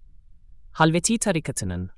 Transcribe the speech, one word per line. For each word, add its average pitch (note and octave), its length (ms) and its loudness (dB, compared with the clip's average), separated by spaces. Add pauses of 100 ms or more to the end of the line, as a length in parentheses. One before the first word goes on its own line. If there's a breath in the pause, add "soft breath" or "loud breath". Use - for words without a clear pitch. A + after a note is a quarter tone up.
(720)
Halveti E3 460 4
tarikatının F#2+ 800 -2